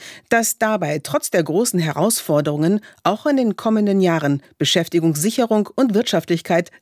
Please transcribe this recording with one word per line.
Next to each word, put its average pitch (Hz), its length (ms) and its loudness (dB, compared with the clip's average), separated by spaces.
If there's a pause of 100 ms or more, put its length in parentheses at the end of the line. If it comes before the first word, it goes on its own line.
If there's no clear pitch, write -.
(280)
dass 233 300 0
dabei 180 440 -2
trotz - 280 -6
der 175 140 0
großen 180 360 0
Herausforderungen 156 1000 0 (220)
auch 196 220 -2
in 285 140 2
den 226 180 0
kommenden 208 460 2
Jahren 151 400 2 (160)
Beschäftigungssicherung 170 1160 0
und 240 200 0
Wirtschaftlichkeit 175 760 0 (120)